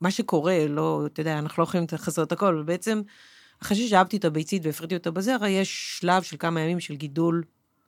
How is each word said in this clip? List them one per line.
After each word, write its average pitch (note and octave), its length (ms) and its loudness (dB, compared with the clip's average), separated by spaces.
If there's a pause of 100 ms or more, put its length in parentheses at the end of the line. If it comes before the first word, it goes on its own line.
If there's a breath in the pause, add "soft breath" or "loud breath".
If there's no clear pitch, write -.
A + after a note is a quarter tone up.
מה F3+ 100 2
שקורה, E3+ 580 2
לא, D3+ 380 0
אתה D3+ 140 -6
יודע, D#3 180 -2
אנחנו D3+ 240 0
לא E3 60 0
יכולים E3+ 240 0
לחזות D#3 400 -2
הכל, F#3 220 2
אבל D#3 80 -2
בעצם, F3+ 400 -2 (600 loud breath)
אחרי G3+ 140 0
ששאבתי G#3 400 4
את - 80 -2
הביצית D#3 420 0
והפריתי E3 280 -4
אותה E3+ 160 -4
בזרע, G#3 380 0
יש - 500 -2
שלב F3+ 240 2
של D#3 140 -10
כמה E3 240 0
ימים E3+ 200 -2
של D3+ 160 -10
גידול D#3+ 460 0 (460)